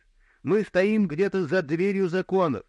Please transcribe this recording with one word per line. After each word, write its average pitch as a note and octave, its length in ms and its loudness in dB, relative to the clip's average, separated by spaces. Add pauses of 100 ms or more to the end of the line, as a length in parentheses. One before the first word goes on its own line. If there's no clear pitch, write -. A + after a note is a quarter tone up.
(420)
"Мы G3 200 2
стоим G3+ 440 2
где-то F#3 400 -2
за F3+ 140 0
дверью F#3 480 0
законов. F3+ 600 0